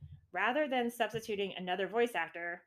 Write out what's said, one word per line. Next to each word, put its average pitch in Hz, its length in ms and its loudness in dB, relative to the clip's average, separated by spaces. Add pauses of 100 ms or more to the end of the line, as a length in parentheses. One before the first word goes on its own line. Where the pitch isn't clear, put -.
(320)
Rather 247 360 2
than 247 220 2
substituting 214 640 -2
another 180 340 -2
voice 233 280 2
actor, 170 520 -4